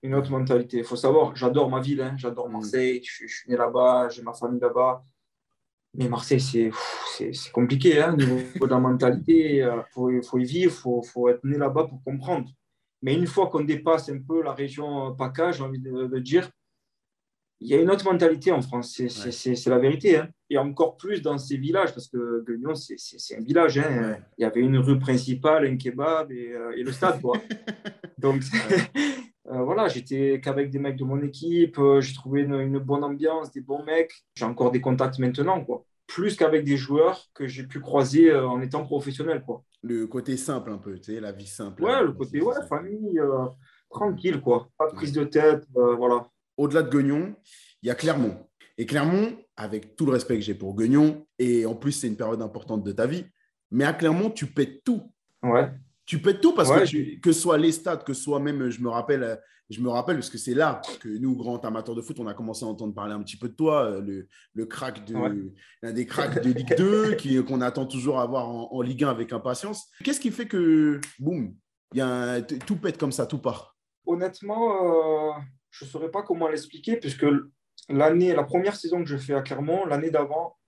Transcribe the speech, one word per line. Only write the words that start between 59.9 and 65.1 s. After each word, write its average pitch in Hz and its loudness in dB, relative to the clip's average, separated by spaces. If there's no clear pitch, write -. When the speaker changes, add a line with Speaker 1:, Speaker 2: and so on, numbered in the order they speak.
Speaker 2:
rappelle, 123 -2
parce 123 -8
que - -14
c'est 123 -6
là 147 0
que - -16
nous, 120 -2
grands 120 -6
amateurs 113 -6
de 113 -6
foot, 127 -12
on 117 -8
a 101 -8
commencé 110 -10
à - -6
entendre 107 -8
parler 104 -8
un 104 -8
petit - -14
peu 123 -10
de 117 -10
toi, 151 2
euh, 101 -6
le, 98 -10
le 110 -6
crack 113 -12
de, 110 -10